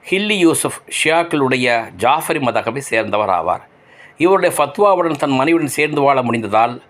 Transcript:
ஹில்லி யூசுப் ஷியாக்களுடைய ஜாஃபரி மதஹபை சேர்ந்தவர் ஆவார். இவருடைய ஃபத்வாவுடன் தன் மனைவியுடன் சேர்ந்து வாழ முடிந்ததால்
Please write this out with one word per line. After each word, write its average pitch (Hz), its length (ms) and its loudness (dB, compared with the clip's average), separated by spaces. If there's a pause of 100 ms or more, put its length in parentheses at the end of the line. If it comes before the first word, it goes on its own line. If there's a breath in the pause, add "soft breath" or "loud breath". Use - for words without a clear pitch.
(100)
ஹில்லி 208 220 0
யூசுப் 165 400 2 (320)
ஷியாக்களுடைய 131 920 0
ஜாஃபரி 147 460 0
மதஹபை 117 360 -2
சேர்ந்தவர் 107 500 -2
ஆவார். 87 320 0 (560 loud breath)
இவருடைய 180 400 2
ஃபத்வாவுடன் 170 600 2
தன் 147 140 -2
மனைவியுடன் 151 360 2
சேர்ந்து 147 340 -2
வாழ 135 220 2
முடிந்ததால் 117 680 0